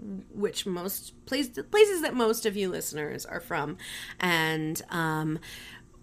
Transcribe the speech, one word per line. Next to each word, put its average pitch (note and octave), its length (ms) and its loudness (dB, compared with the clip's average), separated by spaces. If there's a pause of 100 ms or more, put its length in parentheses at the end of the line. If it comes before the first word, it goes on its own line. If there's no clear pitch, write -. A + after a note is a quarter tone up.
(320)
which - 320 -2
most F#3 480 -4 (140)
place-, C4 240 0 (220)
places G4+ 300 8
that C4+ 120 0
most A3+ 320 4
of G3+ 100 2
you G3 140 2
listeners D#3 560 -4
are - 140 -8
from. D#3 380 -2 (420)
And, D#3+ 600 2 (100)
um, D#3+ 500 0 (640)